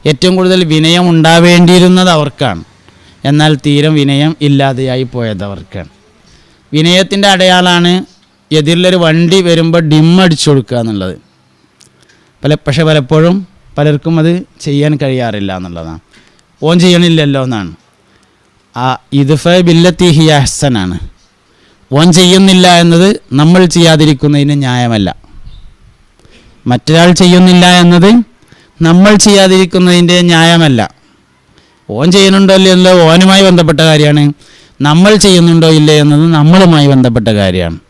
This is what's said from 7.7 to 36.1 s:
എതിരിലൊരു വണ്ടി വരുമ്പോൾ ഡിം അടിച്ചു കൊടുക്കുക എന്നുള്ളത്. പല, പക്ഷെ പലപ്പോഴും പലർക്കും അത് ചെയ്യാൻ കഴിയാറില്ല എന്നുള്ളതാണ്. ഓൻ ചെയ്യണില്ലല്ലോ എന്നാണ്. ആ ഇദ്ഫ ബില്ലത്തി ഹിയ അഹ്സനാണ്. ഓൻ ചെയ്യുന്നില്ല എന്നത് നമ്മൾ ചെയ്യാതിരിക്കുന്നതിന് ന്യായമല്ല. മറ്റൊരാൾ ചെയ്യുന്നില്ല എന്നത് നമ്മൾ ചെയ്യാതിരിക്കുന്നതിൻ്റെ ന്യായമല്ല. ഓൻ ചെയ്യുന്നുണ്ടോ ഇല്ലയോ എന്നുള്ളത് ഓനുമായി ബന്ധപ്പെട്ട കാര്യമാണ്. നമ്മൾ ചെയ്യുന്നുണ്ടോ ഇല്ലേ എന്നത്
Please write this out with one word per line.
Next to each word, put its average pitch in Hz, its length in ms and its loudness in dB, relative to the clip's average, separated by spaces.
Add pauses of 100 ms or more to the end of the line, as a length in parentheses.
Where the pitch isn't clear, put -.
എതിരിലൊരു 175 460 0
വണ്ടി 165 420 0
വരുമ്പോൾ 165 360 0 (100)
ഡിം 156 160 2 (160)
അടിച്ചു 160 260 -2
കൊടുക്കുക 127 320 -2
എന്നുള്ളത്. 98 320 -8 (1300)
പല, 143 100 -2 (140)
പക്ഷെ 151 220 -4
പലപ്പോഴും 156 480 0 (420)
പലർക്കും 151 440 -4
അത് 170 100 -2 (340)
ചെയ്യാൻ 147 260 -2 (100)
കഴിയാറില്ല 117 480 -6 (100)
എന്നുള്ളതാണ്. 82 400 -14 (680)
ഓൻ 170 160 0
ചെയ്യണില്ലല്ലോ 165 640 0
എന്നാണ്. 104 240 -8 (1040)
ആ 123 120 -6 (340)
ഇദ്ഫ 143 280 -2 (180)
ബില്ലത്തി 170 500 0
ഹിയ 160 140 2 (120)
അഹ്സനാണ്. 101 540 -4 (1000)
ഓൻ 165 80 2 (120)
ചെയ്യുന്നില്ല 185 480 2 (160)
എന്നത് 170 260 2 (320)
നമ്മൾ 175 200 4 (140)
ചെയ്യാതിരിക്കുന്നതിന് 147 880 0
ന്യായമല്ല. 117 440 -4 (1600)
മറ്റൊരാൾ 160 380 0 (120)
ചെയ്യുന്നില്ല 180 460 2 (160)
എന്നത് 175 280 2 (760)
നമ്മൾ 185 260 4 (140)
ചെയ്യാതിരിക്കുന്നതിൻ്റെ 185 880 2 (140)
ന്യായമല്ല. 165 500 2 (1160)
ഓൻ 147 80 -2 (100)
ചെയ്യുന്നുണ്ടോ 190 440 2
ഇല്ലയോ 190 160 2
എന്നുള്ളത് 185 320 2
ഓനുമായി 190 400 2
ബന്ധപ്പെട്ട 165 320 0 (100)
കാര്യമാണ്. 151 340 2 (640)
നമ്മൾ 180 260 2 (140)
ചെയ്യുന്നുണ്ടോ 170 420 2 (100)
ഇല്ലേ 151 240 2
എന്നത് 147 220 2 (140)